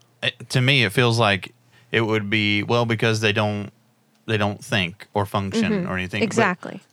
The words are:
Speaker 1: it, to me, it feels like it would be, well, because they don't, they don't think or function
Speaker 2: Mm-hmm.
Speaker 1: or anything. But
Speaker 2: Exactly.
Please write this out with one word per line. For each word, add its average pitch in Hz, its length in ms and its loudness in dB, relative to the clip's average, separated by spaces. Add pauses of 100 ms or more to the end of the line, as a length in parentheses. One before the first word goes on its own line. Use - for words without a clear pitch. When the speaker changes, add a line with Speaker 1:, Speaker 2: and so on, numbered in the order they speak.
(220)
Speaker 1:
it, - 280 -6
to 135 100 2
me, 127 240 4
it 98 80 0
feels 120 260 4
like 101 340 2 (380)
it 113 120 2
would 107 280 0
be, 104 320 2
well, 120 240 0
because 113 340 0
they 107 120 2
don't, 104 400 -2 (540)
they 110 100 0
don't 104 280 -2
think 92 500 -4
or 101 120 0
function 101 460 -2
Speaker 2:
Mm-hmm. 180 180 -4
Speaker 1:
or 92 80 -4
anything. 92 220 -6
But 226 60 0
Speaker 2:
Exactly. 196 540 -4 (120)